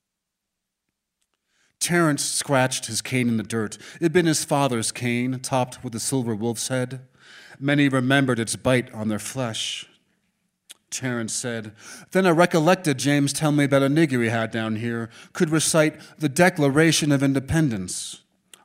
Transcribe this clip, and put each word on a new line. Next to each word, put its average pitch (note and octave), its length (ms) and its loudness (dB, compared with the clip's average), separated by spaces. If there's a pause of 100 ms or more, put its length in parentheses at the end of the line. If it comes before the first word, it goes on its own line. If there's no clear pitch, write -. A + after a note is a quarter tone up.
(1800)
Terence E3 440 2
scratched - 600 0
his A2 160 -6
cane B2+ 260 0
in A#2 100 0
the G#2+ 60 -2
dirt. A2 360 -6 (160)
It - 80 -10
had E3 100 2
been F3 140 4
his D#3 180 0
father's C3 460 0
cane, B2 480 -4
topped B2+ 440 -4
with A#2+ 120 -8
a A2 40 -6
silver A#2 360 -4
wolf's A2+ 320 -4
head. B2+ 400 -6 (520)
Many C#3+ 300 2
remembered C3 480 2
its A2+ 180 -4
bite B2+ 380 0
on G#2+ 140 -6
their G#2+ 100 -2
flesh. - 680 -8 (1040)
Terence A#2+ 420 -6
said, A2+ 400 -8 (380)
"Then F#3+ 140 4
I F#3 40 6
recollected E3+ 720 4
James C#3 340 2
telling D3 240 0
me C#3+ 80 4
about C#3 180 4
a C3+ 60 2
nigger C#3 340 2
he A2+ 60 2
had A2+ 200 -2
down A2 280 -4
here, A#2 320 -6 (240)
could E3+ 160 0
recite D#3 500 2 (180)
the D3+ 120 -2
Declaration D#3 840 4
of C#3 100 2
Independence. C3+ 1000 -2 (440)